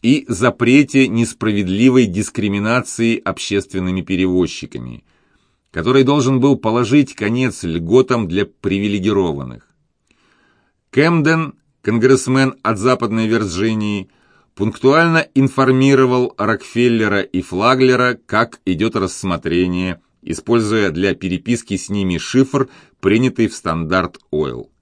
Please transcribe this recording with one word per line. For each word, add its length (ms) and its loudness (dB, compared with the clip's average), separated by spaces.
и 260 2
запрете 800 2
несправедливой 1000 2
дискриминации 1160 -4
общественными 760 -4
перевозчиками, 1000 -4
который 340 2
должен 360 2
был 180 2
положить 560 0
конец 480 -2
льготам 680 0
для 200 -2
привилегированных. 1200 -4
Кэмден, 640 2
конгрессмен 800 2
от 160 -2
Западной 480 0
Вирджинии, 840 -2
пунктуально 800 2
информировал 1040 2
Рокфеллера 840 0
и 220 -6
Флаглера, 840 2
как 400 -4
идёт 300 -2
рассмотрение, 1080 -2
используя 680 -2
для 240 0
переписки 600 -4
с 120 -10
ними 280 -2
шифр, 500 0
принятый 480 0
в 80 -6
Стандарт 640 -4
Ойл. 380 -6